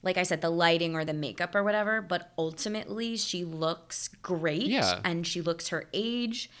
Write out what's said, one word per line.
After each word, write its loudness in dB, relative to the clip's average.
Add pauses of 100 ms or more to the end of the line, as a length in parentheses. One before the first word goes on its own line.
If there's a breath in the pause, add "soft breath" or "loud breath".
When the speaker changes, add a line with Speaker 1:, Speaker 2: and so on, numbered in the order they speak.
Speaker 1:
like 2
I 2
said, 2
the 0
lighting 4
or 0
the -2
makeup -2
or 4
whatever, 2
but -4
ultimately -2
she -2
looks -2 (120)
great 0
Speaker 2:
Yeah. 4
Speaker 1:
and 0
she -4
looks -2
her -4
age, -2 (120)